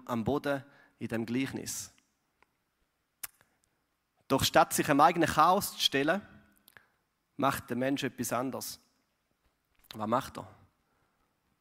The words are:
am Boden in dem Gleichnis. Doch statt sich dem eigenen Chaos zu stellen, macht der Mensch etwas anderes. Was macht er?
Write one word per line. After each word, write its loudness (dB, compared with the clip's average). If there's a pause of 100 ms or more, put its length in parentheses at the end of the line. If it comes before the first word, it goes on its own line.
am -4
Boden -2 (360)
in -8
dem -4
Gleichnis. -6 (2250)
Doch 2
statt 4
sich 0
dem 4
eigenen 6
Chaos 2
zu -8
stellen, 0 (1160)
macht -2
der -4
Mensch -2
etwas -6
anderes. -6 (1120)
Was -6
macht -2
er? -12 (1120)